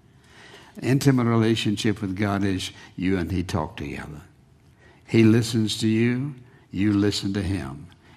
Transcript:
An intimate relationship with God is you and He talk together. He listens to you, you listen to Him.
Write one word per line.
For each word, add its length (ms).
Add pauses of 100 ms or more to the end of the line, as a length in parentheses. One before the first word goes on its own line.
(760)
An 80
intimate 420
relationship 760
with 160
God 260
is 280 (260)
you 200
and 140
He 120
talk 340
together. 460 (840)
He 160
listens 540
to 100
you, 480 (340)
you 220
listen 440
to 60
Him. 460 (300)